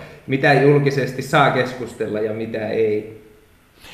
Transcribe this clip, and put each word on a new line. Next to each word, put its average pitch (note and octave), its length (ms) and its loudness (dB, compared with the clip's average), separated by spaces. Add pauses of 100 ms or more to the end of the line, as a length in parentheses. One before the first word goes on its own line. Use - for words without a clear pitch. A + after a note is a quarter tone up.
(280)
mitä C#3 260 2
julkisesti C#3 680 2
saa C#3 300 2
keskustella A2+ 680 -4
ja G#2+ 140 -2
mitä A2+ 340 -6
ei. G#2+ 600 -2 (640)